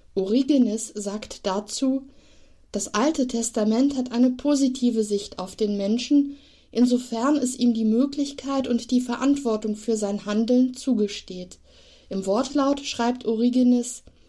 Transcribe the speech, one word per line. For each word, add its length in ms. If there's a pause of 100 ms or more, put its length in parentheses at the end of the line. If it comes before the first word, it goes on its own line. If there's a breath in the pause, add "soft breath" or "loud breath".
(160 soft breath)
Origenes 800
sagt 500
dazu: 640 (640 soft breath)
"Das 240
Alte 320
Testament 680
hat 160
eine 200
positive 720
Sicht 340
auf 180
den 220
Menschen, 600 (340 loud breath)
insofern 640
es 180
ihm 200
die 100
Möglichkeit 840
und 220
die 120
Verantwortung 760
für 200
sein 300
Handeln 500
zugesteht." 840 (500 soft breath)
Im 160
Wortlaut 540
schreibt 460
Origenes: 760 (280 soft breath)